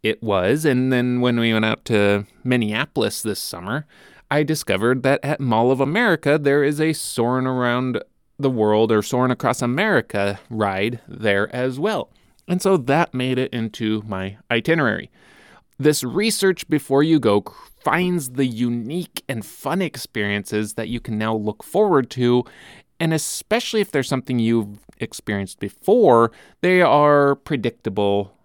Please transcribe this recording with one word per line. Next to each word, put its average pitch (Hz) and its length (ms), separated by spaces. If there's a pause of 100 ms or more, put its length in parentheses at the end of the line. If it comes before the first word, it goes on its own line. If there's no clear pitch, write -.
It 110 180
was, 107 420
and 131 300
then 123 280
when 123 180
we 113 120
went 110 140
out 110 200
to 101 420 (160)
Minneapolis 120 800
this 104 160
summer, 101 480 (420)
I 147 140
discovered 127 580
that 135 240
at 143 140
Mall 120 320
of 135 100
America, 160 580
there 143 240
is 147 160
a 160 140
Soarin' 127 540
Around 123 560 (340)
the 135 140
World 107 400
or 107 100
Soarin' 127 300
Across 123 320
America 120 760 (100)
ride 107 580
there 101 480
as 127 240
well. 190 320 (360)
And 180 140
so 190 160
that 139 340
made 127 280
it 127 120
into 110 540
my 98 320 (140)
itinerary. 117 580 (680)
This 147 240
research 190 680
before 143 320
you 160 180
go 107 220
cr-, - 280 (100)
finds 165 520
the 131 140
unique 120 840
and 117 160
fun 165 380
experiences 107 920
that 107 160
you 120 100
can 113 180
now 110 160
look 107 300
forward 175 480
to, 123 320 (560)
and 165 140
especially - 680
if - 80
there's 135 200
something 127 280
you've 113 480 (140)
experienced 101 600
before, 123 720 (300)
they 180 200
are 147 540
predictable 101 1080